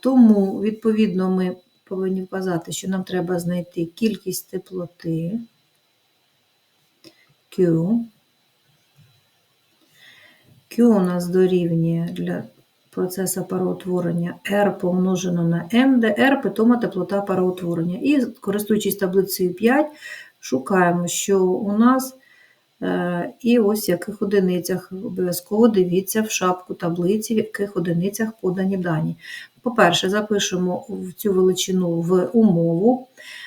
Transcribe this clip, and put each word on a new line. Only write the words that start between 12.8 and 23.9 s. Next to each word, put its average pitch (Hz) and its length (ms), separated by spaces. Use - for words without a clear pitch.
процесу 185 540
пароутворення 180 920
R 202 280
помножено 180 640
на 170 300
M, 254 260
де 226 80
R — 269 360
питома 226 340
теплота 190 440
пароутворення. 180 800
І, 269 240
користуючись 208 720
таблицею 185 580
п'ять, 269 380
шукаємо, 180 680
що 190 360
у 196 340
нас 254 400
Е, 180 600
і 240 180
ось 214 300
в - 0
яких 180 320